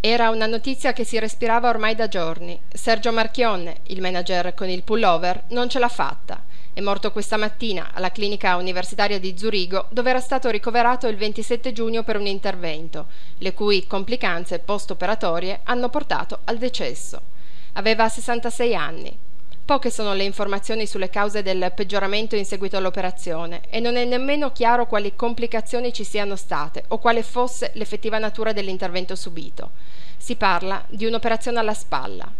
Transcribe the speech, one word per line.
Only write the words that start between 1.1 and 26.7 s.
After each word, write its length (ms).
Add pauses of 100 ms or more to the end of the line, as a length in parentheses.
respirava 480
ormai 260
da 140
giorni. 500 (160)
Sergio 380
Marchionne, 760
il 120
manager 540
con 160
il 120
pullover, 680
non 180
ce 120
l'ha 100
fatta. 560 (260)
È 80
morto 320
questa 240
mattina 580
alla 200
clinica 420
universitaria 640
di 180
Zurigo, 520
dove 200
era 120
stato 280
ricoverato 580
il 100
ventisette 560
giugno 300
per 120
un 100
intervento, 840 (320)
le 140
cui 320
complicanze 720
post-operatorie 1040
hanno 260
portato 560
al 120
decesso. 600 (540)
Aveva 340
sessantasei 680
anni. 480 (420)
Poche 220
sono 240
le 100
informazioni 640
sulle 220
cause 340
del 320
peggioramento 600
in 80
seguito 320
all'operazione 920
e 120
non 160
è 80
nemmeno 480
chiaro 320
quali 280
complicazioni 800
ci 140
siano 320
state 500